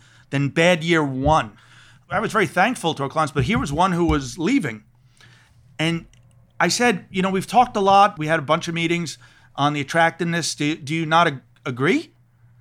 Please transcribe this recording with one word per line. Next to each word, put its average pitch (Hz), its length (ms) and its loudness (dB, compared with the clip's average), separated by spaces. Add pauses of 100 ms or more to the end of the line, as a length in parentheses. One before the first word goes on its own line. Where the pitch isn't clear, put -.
(300)
than 139 180 -2
bad 165 360 2
year 165 200 2
one. 135 480 0 (580)
I 180 100 -4
was 220 120 -4
very 202 140 0
thankful 180 480 -2
to 139 100 -8
our 135 40 -4
clients, 151 240 -2
but 139 120 0
here 214 140 0
was 254 140 -4
one 180 200 0
who 170 140 0
was 139 320 -2
leaving. 165 460 -2 (920)
And 165 280 -2 (540)
I 175 80 2
said, 226 420 0
"You 185 120 -2
know, 190 80 0
we've 190 160 -2
talked 247 300 2
a 208 40 0
lot. 196 380 6
We 151 80 -6
had 160 120 2
a 151 40 -6
bunch 156 260 -2
of 170 60 -6
meetings 165 440 -4 (380)
on 143 180 0
the 147 60 -4
attractiveness. 165 760 0
Do, 151 220 -2
do 151 180 -8
you 165 100 -2
not 165 220 4
ag-, 139 160 -4 (240)
agree?" 151 460 -2 (480)